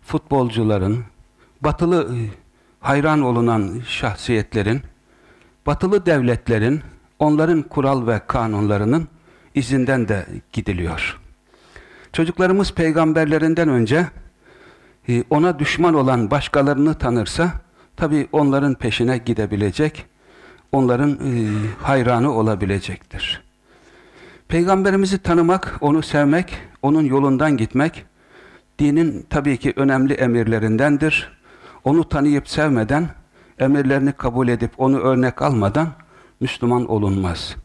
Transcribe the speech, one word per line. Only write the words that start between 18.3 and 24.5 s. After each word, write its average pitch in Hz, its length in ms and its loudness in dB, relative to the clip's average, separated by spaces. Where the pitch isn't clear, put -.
onların 139 440 2
peşine 123 420 -2
gidebilecek, 107 880 -2
onların, 135 400 2
e, 123 360 -2
hayranı 127 500 2
olabilecektir. 101 1120 -4
Peygamberimizi 190 720 2